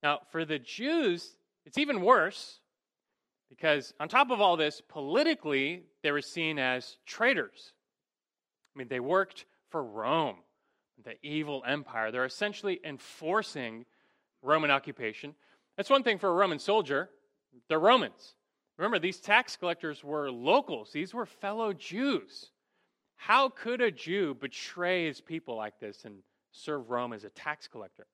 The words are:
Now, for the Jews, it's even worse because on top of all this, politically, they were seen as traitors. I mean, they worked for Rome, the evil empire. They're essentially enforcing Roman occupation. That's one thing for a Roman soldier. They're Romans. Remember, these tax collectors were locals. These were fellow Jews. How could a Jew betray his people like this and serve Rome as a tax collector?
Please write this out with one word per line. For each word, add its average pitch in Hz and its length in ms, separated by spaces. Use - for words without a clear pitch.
Now, 147 200
for 165 140
the 151 140
Jews, 226 760
it's - 120
even 277 240
worse 196 580
because 147 500
on 151 80
top 247 240
of 233 80
all 185 160
this, 151 320
politically, 160 960
they 147 80
were 147 100
seen 160 380
as 127 460
traitors. 214 680
I 139 60
mean, 127 80
they 123 140
worked 185 440
for 156 140
Rome, 117 540
the 113 180
evil 147 460
empire. 123 440
They're 123 120
essentially 196 600
enforcing 143 1000
Roman 151 300
occupation. 135 640
That's 202 140
one 269 140
thing 214 160
for 196 100
a 175 40
Roman 175 260
soldier. 175 500
They're 160 120
Romans. 196 560
Remember, 202 220
these 175 200
tax 220 380
collectors 170 460
were 143 280
locals. 135 640
These 170 200
were 233 120
fellow 208 480
Jews. 185 760
How 262 340
could 240 320
a 233 100
Jew 165 440
betray 175 720
his 143 120
people 160 380
like 107 220
this 104 260
and 104 120
serve 135 380
Rome 120 240
as 104 100
a 104 60
tax - 380
collector? 107 460